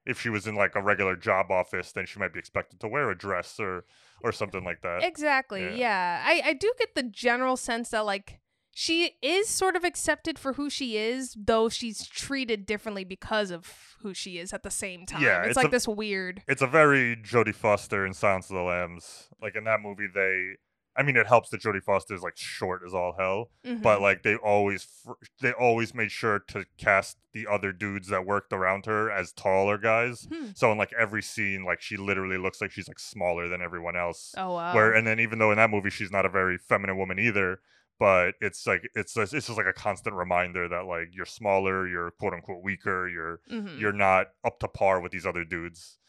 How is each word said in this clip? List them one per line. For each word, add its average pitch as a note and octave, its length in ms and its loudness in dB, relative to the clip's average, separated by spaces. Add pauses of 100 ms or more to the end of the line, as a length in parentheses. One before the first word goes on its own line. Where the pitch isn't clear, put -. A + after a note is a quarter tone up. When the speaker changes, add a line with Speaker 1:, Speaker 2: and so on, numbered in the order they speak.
Speaker 1:
if B2 120 -6
she A#2 120 -4
was G#2 160 -2
in, G#2+ 80 -6
like, G2+ 220 2
a G2+ 60 0
regular G2 320 2
job F#2 360 2
office, F#2 420 -2
then F#2+ 140 -6
she - 120 -14
might F#2 140 -4
be F2+ 60 -12
expected - 420 -8
to A2 80 -6
wear B2+ 220 -2
a F#2 60 -2
dress F#2 440 -4
or, F#2 240 -6 (400)
or A2+ 80 2
something F#2+ 320 -4
like F2 160 -6
that. F2+ 240 -2
Speaker 2:
Exactly, C#4 580 -2
Speaker 1:
Yeah. F#3 120 -6
Speaker 2:
yeah. F#3 520 -2
I, D#4+ 200 4
I D#4 80 2
do G4+ 240 0
get A4 160 -2
the C#4+ 80 -2
general B3 560 0
sense A#3+ 320 -6
that, G#3+ 160 -2
like, G3 340 -6 (320)
she E4 480 0
is F4+ 260 2
sort F#4 300 2
of E4+ 80 -2
accepted D#4+ 540 -2
for C4+ 160 -4
who C#4+ 160 -4
she A#3+ 260 -4
is, B3 420 -4
though A3+ 300 4
she's A3+ 400 -6
treated A#3 560 -4
differently G3+ 400 -6
because G3 460 -4
of - 500 -16
who G3 140 -10
she F3+ 240 -10
is F#3 160 -10
at G3 80 -10
the G3 80 -10
same F3+ 340 -8
time. F3+ 180 -6
Speaker 1:
Yeah, G2 180 6
Speaker 2:
It's F#2+ 80 0
Speaker 1:
it's A#2+ 100 2
Speaker 2:
like B3+ 80 4
Speaker 1:
a, B3 40 2
Speaker 2:
this B3 160 0
weird G3 640 -4
Speaker 1:
it's C#3 140 0
a C3+ 40 2
very C3+ 500 6
Jodie A2 380 2
Foster G2+ 520 2
in F#2 80 -4
Silence F#2+ 340 2
of G2 80 -6
the F2+ 60 -2
Lambs. F2 680 -6 (140)
Like, G#2 120 -8
in A2 100 -8
that A2 180 2
movie, G#2 300 -8
they F#2+ 420 0 (420)
I C3+ 80 2
mean, C#3+ 120 2
it A2 120 6
helps A#2 220 6
that G#2+ 100 -8
Jodie G2 220 -2
Foster G2+ 320 0
is, F2 80 -8
like, F2 140 -8
short F#2 480 -6
as F2+ 80 -12
all F2+ 240 0
hell, F#2+ 340 0 (120)
but, B3 80 -10
Speaker 2:
Mm-hmm. A#2 320 6
Speaker 1:
like, F#3 220 4
they G#2 100 4
always G#2 500 2
fr-, - 280 -20 (280)
they B2+ 120 0
always A#2 420 2
made A2 160 -2
sure G#2 380 0
to G2 160 -8 (140)
cast G2+ 380 4 (160)
the A2 140 -10
other G2+ 260 0
dudes G2 360 -6
that F#2 180 0
worked G2+ 260 -2
around F#2+ 340 0
her G#2+ 240 0
as F#2+ 220 -4
taller G2 460 2
guys. A2+ 560 2
Speaker 2:
Hmm. D#4+ 120 -8 (100)
Speaker 1:
So A#2 160 6
in, G#2+ 60 0
like, G2 200 0
every G#2+ 240 0
scene, G2 420 -4
like, F2+ 160 0
she - 160 -10
literally F#2+ 420 -2
looks F#2 220 -4
like G2 120 -6
she's, F#2+ 160 -12
like, - 100 -20
smaller F2 500 -4
than F2+ 140 -6
everyone E2+ 340 -6
else. F2 400 -6
Speaker 2:
Oh, F#3 180 -6
wow. E3+ 200 -4
Speaker 1:
Where, A2 180 6
and A2+ 140 4
then A2 140 0
even A2+ 180 -2
though G#2+ 140 6
in G#2+ 60 2
that A2 120 6
movie G2+ 200 -2
she's G2 200 -8
not G2 160 2
a - 40 4
very F#2 280 2
feminine G2 400 0
woman F#2 220 -4
either, G2 400 0 (400)
but F#2+ 400 6
it's, - 260 -6
like, G2+ 300 0
it's, G#2+ 200 -6
it's G#2+ 140 0
just, C3 260 -6
like, G2+ 100 0
a F#2+ 60 0
constant G2+ 440 -4
reminder F2+ 520 0
that, F2 180 -4
like, E2+ 260 -6
you're F#2 140 -8
smaller, F#2+ 600 0
you're F2 260 -4
quote G2 220 -4
unquote F2 300 -12
weaker, F#2 440 -4
you're, E2+ 320 -8 (100)
Speaker 2:
Mm-hmm. G3+ 280 -10
Speaker 1:
you're G#2 140 0
not G2 340 4 (180)
up A#2 160 -4
to G2+ 80 -6
par F#2+ 320 2
with F2+ 120 -8
these F2+ 120 -8
other F2 200 -4
dudes. E2+ 540 -10 (100)